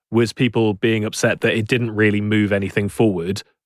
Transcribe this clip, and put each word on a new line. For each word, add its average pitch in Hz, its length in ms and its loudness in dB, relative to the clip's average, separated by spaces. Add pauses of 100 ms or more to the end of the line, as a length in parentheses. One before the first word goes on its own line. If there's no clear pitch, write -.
was 117 240 2
people 113 400 0
being 110 320 0
upset - 360 -2
that 113 140 2
it 107 120 -2
didn't 120 240 0
really 104 280 2
move 104 320 0
anything 101 380 -2
forward, 98 540 0 (220)